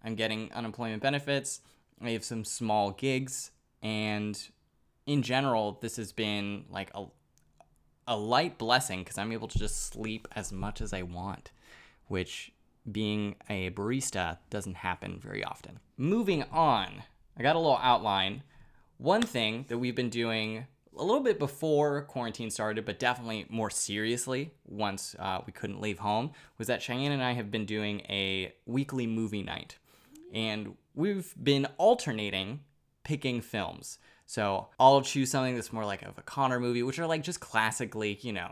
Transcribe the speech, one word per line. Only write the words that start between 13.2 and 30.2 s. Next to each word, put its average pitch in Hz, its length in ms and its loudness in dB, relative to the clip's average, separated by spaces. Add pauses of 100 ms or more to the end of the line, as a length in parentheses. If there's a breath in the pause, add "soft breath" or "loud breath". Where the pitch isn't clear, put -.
a 95 200 -2
barista, 101 720 -2 (100)
doesn't 95 260 -6
happen 92 420 -6
very 50 280 -8
often. - 340 -12 (160)
Moving 185 560 2
on, 104 520 2 (320)
I - 60 -6
got 143 140 6
a 165 40 4
little 147 220 6
outline. 104 640 4 (540 soft breath)
One 185 260 4
thing 117 440 0
that 120 120 -2
we've 123 160 0
been 123 160 0
doing 113 560 0 (280)
a - 80 -4
little 226 200 4
bit 233 160 4
before 147 640 2
quarantine 117 480 -4
started, 107 340 -2
but 104 140 -4
definitely 117 500 0
more 110 220 0
seriously 120 800 -2 (140)
once, 101 520 -4
uh, 90 300 -4
we 101 40 -12
couldn't 101 300 -8
leave 104 160 -2
home, 107 340 0 (280 loud breath)
was 110 80 -6
that 120 160 0
Cheyenne 131 280 -2
and 135 120 0
I 123 80 2
have 117 180 -4
been 110 160 -2
doing 104 360 -2
a 95 520 -2 (140)
weekly 131 400 -2
movie 110 340 -2
night. - 380 -10 (520 loud breath)